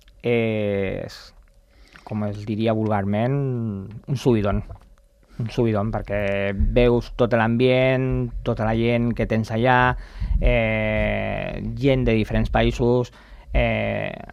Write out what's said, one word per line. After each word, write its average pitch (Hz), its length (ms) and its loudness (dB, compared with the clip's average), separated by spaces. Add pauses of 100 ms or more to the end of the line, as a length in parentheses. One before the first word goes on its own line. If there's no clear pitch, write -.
(220)
és, 104 920 -2 (920)
com 107 220 -6
es 104 180 -8
diria 110 260 0
vulgarment, 107 600 0 (720)
un 139 160 -4
subidón. 104 380 2 (800)
Un 113 80 -6
subidón, 110 400 0
perquè 101 640 -2
veus 117 540 2 (100)
tot 120 160 2
l'ambient, 127 920 2 (180)
tota 117 220 -2
la 113 100 0
gent 117 300 2 (100)
que 113 80 0
tens 110 240 -2
allà, 123 460 2 (420)
eh, 107 1200 0 (160)
gent 127 320 2
de 117 80 4
diferents 110 360 0
països, 120 640 2 (380)
eh, 107 640 -2 (200)